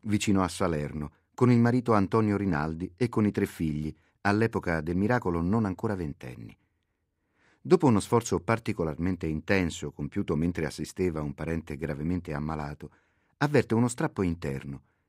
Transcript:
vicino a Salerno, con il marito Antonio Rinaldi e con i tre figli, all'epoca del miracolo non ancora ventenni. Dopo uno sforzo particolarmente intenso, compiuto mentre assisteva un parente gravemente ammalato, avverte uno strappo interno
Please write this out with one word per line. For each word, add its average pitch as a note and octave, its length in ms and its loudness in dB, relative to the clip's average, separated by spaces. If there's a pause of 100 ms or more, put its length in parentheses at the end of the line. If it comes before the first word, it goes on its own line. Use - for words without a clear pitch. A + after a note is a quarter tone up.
vicino G2+ 380 2
a F#2 60 2
Salerno, D2+ 640 -4 (220)
con B2 180 4
il A#2+ 80 6
marito A#2+ 320 4
Antonio G#2 460 4
Rinaldi E2 580 -2
e A#2+ 140 0
con A2 160 2
i G2+ 60 4
tre G2+ 140 0
figli, D#2 480 -2 (280)
all'epoca G2+ 580 0
del D#2+ 160 -4
miracolo G2 460 0
non G#2 240 0
ancora G2 300 -4
ventenni. C2 640 -10 (1080)
Dopo E3 220 6
uno G#2+ 140 6
sforzo A2+ 400 2
particolarmente F2 840 -2
intenso, D#2+ 680 -2
compiuto D#2 420 -4
mentre E2 300 0
assisteva D#2 560 -4
un D2 120 -6
parente D#2 440 -6
gravemente D#2 560 -4
ammalato, D2 580 -6 (460)
avverte C#3+ 360 2
uno A#2 140 4
strappo C#3 340 -4
interno C#2 600 -4 (280)